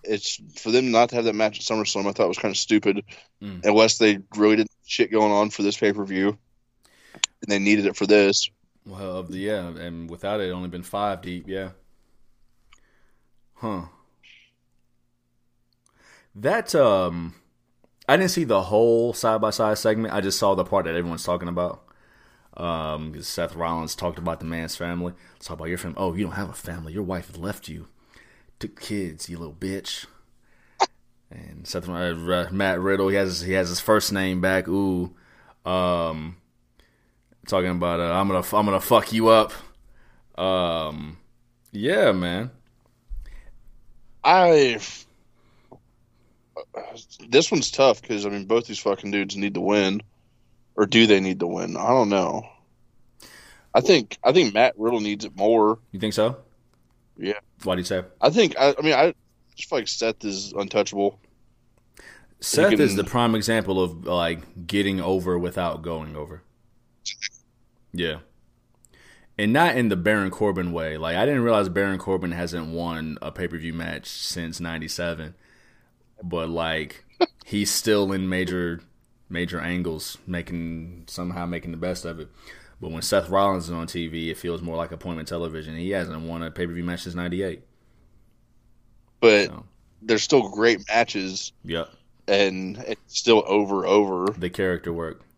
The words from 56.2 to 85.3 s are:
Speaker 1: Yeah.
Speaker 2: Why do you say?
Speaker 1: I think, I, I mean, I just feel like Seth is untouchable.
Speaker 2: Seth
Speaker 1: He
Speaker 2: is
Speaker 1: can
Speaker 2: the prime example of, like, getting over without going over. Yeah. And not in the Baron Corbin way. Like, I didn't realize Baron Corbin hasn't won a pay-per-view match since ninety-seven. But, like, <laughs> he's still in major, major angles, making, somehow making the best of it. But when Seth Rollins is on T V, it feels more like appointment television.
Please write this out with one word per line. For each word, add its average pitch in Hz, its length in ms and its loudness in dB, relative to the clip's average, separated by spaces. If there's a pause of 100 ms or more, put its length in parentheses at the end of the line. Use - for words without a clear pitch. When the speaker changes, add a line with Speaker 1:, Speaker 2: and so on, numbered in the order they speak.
Speaker 1:
Yeah. 101 240 -4 (240)
Speaker 2:
Why 92 120 0
do 90 60 -2
you 90 40 -4
say? 92 180 -2 (160)
Speaker 1:
I 131 120 6
think, 196 260 4
I, 135 180 4
I 143 60 -6
mean, 151 120 2
I 156 200 4 (420)
just - 140 -14
feel 156 100 0
like 107 80 -6
Seth 113 380 -4
is 98 280 -6
untouchable. 101 680 -2 (1200)
Speaker 2:
Seth 170 300 4
Speaker 1:
He 113 120 6
Speaker 2:
is 135 100 6
Speaker 1:
can 95 60 0
Speaker 2:
the 101 60 0
prime 120 320 2
example 98 480 0
of, 82 220 -4
like, 85 600 -4
getting 98 340 0
over 90 380 0
without 87 460 -4
going 78 320 -8
over. 76 260 -14 (1500)
Yeah. 82 260 -4 (1160)
And 107 160 2
not 151 240 4
in 120 120 2
the 98 60 2
Baron 95 360 2
Corbin 90 400 -2
way. 80 260 -4
Like, 82 200 -2
I 107 100 2
didn't 135 160 0
realize 104 260 4
Baron 95 300 0
Corbin 92 320 -2
hasn't 85 420 -6
won 80 480 -6
a 80 100 -10
pay-per-view 82 420 -6
match 82 340 -8
since - 520 -8
ninety-seven. 82 760 -8 (880)
But, 85 260 -4
like, 82 560 -4 (140)
<laughs> - 260 -20
he's 104 260 -4
still 101 400 0
in 95 180 -4
major, 90 520 -4 (480)
major 87 300 -6
angles, 85 580 -6 (100)
making, 85 800 -10
somehow 90 400 -8
making 85 240 -8
the 82 60 -10
best 90 280 -6
of 82 140 -10
it. 76 100 -14 (500)
But 80 120 -10
when 82 100 -8
Seth 90 280 0
Rollins 98 360 2
is 82 60 -10
on 82 160 -8
T 85 200 -6
V, 82 220 -6
it 78 80 -8
feels 85 240 -8
more 85 140 -8
like 82 160 -6
appointment 82 360 -10
television. 80 500 -8